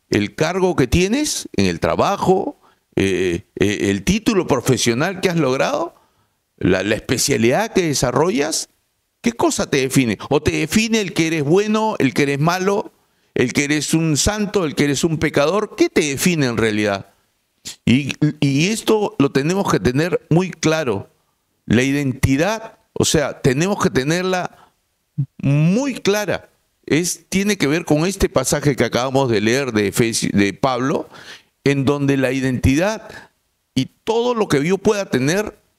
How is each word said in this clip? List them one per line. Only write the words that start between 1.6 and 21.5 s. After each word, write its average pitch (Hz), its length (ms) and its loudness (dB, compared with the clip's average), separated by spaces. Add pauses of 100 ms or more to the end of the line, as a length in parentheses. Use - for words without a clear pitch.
el 85 160 0
trabajo, 170 800 0 (340)
eh, 92 520 0 (120)
eh, 101 200 2 (100)
el 98 160 0
título 202 420 0
profesional 135 760 0
que 190 80 0
has 170 80 -2
logrado, 160 560 -2 (640)
la, 92 240 0
la 104 120 0
especialidad 127 760 0
que 175 140 2
desarrollas? 160 840 0 (540)
¿Qué 233 100 0
cosa 233 380 -2
te 143 80 0
define? 127 400 0 (100)
¿O 151 140 2
te - 80 0
define 214 500 0
el 175 140 -6
que 165 120 0
eres 160 160 -2
bueno, 214 560 0
el 135 140 0
que 147 120 0
eres 139 140 -2
malo, 185 540 -2 (420)
el 120 200 0
que 143 100 2
eres 147 300 -2
un 160 240 0
santo, 208 480 -2
el 139 80 -6
que 151 100 0
eres 143 200 0
un 160 120 0
pecador? 160 580 0
¿Qué 339 140 2
te 214 140 0
define 147 420 0
en 117 140 -2
realidad? 104 560 0 (720)
Y, 135 260 2 (280)
y 143 280 2
esto 214 500 0
lo 139 140 2
tenemos 170 400 0
que - 80 0
tener 147 480 0
muy 170 220 2
claro. 147 580 -2 (580)